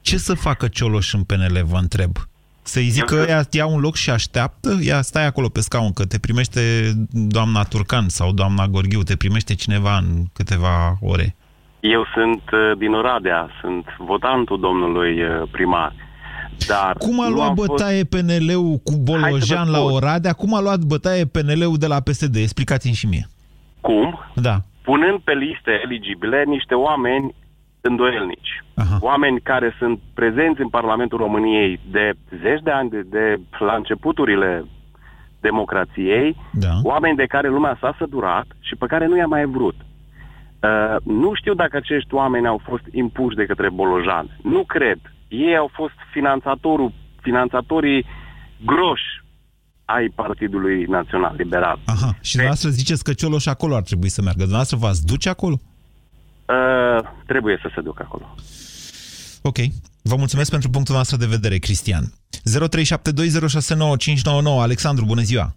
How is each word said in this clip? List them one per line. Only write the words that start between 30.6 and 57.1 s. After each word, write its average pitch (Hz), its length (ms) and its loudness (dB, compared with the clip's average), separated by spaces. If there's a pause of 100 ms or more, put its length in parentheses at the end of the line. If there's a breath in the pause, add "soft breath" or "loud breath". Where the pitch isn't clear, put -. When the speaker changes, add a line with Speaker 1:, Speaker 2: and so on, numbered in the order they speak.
Speaker 2:
în 127 80 -2
Parlamentul 113 500 0
României 107 640 2 (100)
de 104 220 2 (300)
zeci 143 200 0
de 160 80 -2
ani, 135 200 0
de, 107 200 -6
de 107 300 0 (180)
la 107 160 0
începuturile 104 920 0 (760 soft breath)
democrației, 107 960 0 (160)
Speaker 1:
Da. 92 300 0
Speaker 2:
oameni 151 340 2
de 143 100 2
care 139 220 0
lumea 135 320 0
s-a 147 180 -2
săturat 123 480 -2 (140)
și - 140 -10
pe - 120 -6
care 165 200 0
nu 175 100 2
i-a 175 100 2
mai 151 180 0
vrut. 123 300 -2 (840 loud breath)
Uh, 107 420 2
nu 135 320 0
știu 202 200 -2
dacă 165 220 -2
acești 143 380 -4
oameni 135 320 2
au 110 180 0
fost 123 180 -6 (100)
impuși 120 440 -2
de 107 80 0
către 98 260 0
Bolojan. 92 720 0
Nu 175 220 2
cred. 117 340 0 (300)
Ei 156 280 0
au 151 160 0
fost 156 220 -6 (180)
finanțatorul, 139 800 0 (280)
finanțatorii 139 840 0 (600 loud breath)
groși 147 600 -2 (600)
ai 113 300 0
Partidului 95 680 -2
Național 90 540 -2
Liberal. 87 460 -2
Speaker 1:
Aha. 117 220 0
Și 117 140 0
Speaker 2:
Pe- - 100 -12
Speaker 1:
dumneavoastră 139 380 0
ziceți 135 360 0
că 147 80 -2
Cioloș 151 340 0
acolo 147 280 -2
ar 110 80 0
trebui 92 260 0
să 95 140 -4
meargă. 90 180 0
Dumneavoastră 110 360 0
v-ați 95 300 0
duce 107 220 0
acolo? 180 280 0 (920)
Speaker 2:
Uh, 123 600 2 (180)